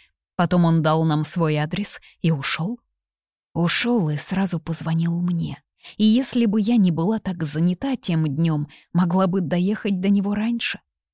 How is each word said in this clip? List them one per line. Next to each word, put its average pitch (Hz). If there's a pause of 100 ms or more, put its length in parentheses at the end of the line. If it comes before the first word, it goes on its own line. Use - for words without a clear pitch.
(360)
Потом 175
он 165
дал 160
нам 151
свой 156
адрес 165 (200)
и 165
ушел. 165 (760)
Ушел 175
и 147
сразу 185
позвонил 165
мне. 165 (340)
И 214
если 233
бы 214
я 226
не 185
была 170
так 180
занята 175
тем 160
днем, 151 (240)
могла 180
бы 185
доехать 180
до 196
него 202
раньше. 226 (340)